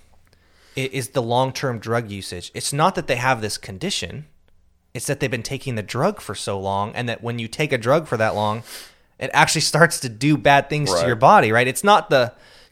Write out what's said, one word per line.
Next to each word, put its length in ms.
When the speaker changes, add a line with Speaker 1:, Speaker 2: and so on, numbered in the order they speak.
Speaker 1:
i-, 160
is 200
the 120
long-term 560
drug 320
usage. 440
It's 180
not 220
that 120
they 100
have 260
this 160
condition. 680
It's 120
that 140
they've 100
been 120
taking 320
the 80
drug 400
for 120
so 240
long, 360
and 160
that 120
when 160
you 100
take 220
a 80
drug 300
for 80
that 180
long, 280
it 160
actually 260
starts 400
to 80
do 300
bad 320
things 200
to 60
Speaker 2:
Right. 100
Speaker 1:
your 100
body, 360
right? 160
It's 160
not 240
the 240